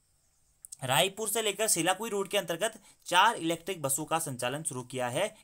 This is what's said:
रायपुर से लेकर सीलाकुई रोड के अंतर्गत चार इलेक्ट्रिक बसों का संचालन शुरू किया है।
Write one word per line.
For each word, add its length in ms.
रायपुर 460
से 120
लेकर 260
सीलाकुई 420
रोड 180
के 100
अंतर्गत 360
चार 280
इलेक्ट्रिक 460
बसों 240
का 140
संचालन 440
शुरू 200
किया 260
है। 240